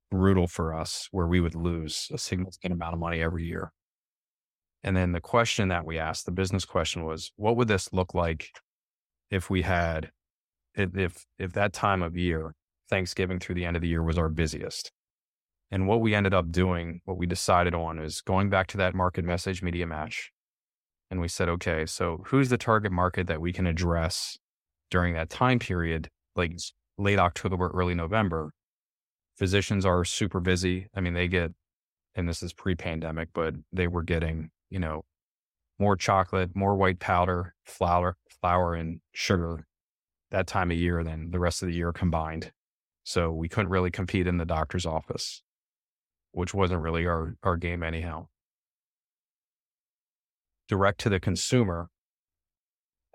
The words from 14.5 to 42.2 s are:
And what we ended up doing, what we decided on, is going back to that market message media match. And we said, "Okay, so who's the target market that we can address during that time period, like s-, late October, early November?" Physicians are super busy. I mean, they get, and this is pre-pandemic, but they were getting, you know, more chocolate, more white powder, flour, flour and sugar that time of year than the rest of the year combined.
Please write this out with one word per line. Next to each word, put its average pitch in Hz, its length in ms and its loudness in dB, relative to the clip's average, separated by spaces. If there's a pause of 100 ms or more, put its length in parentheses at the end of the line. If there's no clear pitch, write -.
And 95 160 0
what 110 140 4
we 110 160 4
ended 98 180 4
up 87 160 2
doing, 87 540 0
what 95 140 -8
we 87 80 -2
decided 87 500 4
on, 82 240 -4
is 78 220 -8
going 98 280 2
back 95 180 2
to - 100 -10
that 92 180 2
market 90 300 0
message 87 360 -2
media 87 240 -2
match. 78 460 -8 (800)
And 92 100 -4
we 85 80 0
said, 87 220 -2
"Okay, 85 360 0
so 85 420 -4
who's 131 200 4
the 123 100 2
target 107 360 2
market 90 340 2
that 80 140 -2
we 87 100 -2
can 92 160 0
address 82 720 0 (520)
during 87 260 2
that 82 140 -4
time 123 300 2
period, 82 480 -2 (300)
like 87 160 0
s-, - 180 -12 (260)
late 101 220 4
October, 90 540 2
early 90 220 0
November?" 82 560 0 (840)
Physicians 98 480 2
are 90 200 4
super 95 340 -2
busy. 92 540 0
I 98 80 -4
mean, 87 120 -2
they 90 140 0
get, 87 240 0 (640)
and 87 140 -2
this 82 160 -6
is 85 100 -8
pre-pandemic, 82 800 -4
but 80 220 -2 (160)
they 90 160 0
were 87 160 -2
getting, 82 480 -2 (180)
you 95 80 -8
know, 80 260 -4 (760)
more 101 160 4
chocolate, 92 580 2
more 98 220 2
white 95 240 2
powder, 90 560 2 (100)
flour, 87 520 0 (120)
flour 87 460 2
and 82 240 -6 (140)
sugar 85 520 0 (640)
that 92 160 0
time 90 240 2
of 85 80 2
year 87 260 2
than 80 280 -6
the 92 80 -2
rest 87 240 0
of 90 60 -2
the 85 40 -2
year 85 180 -2
combined. 80 600 -2 (520)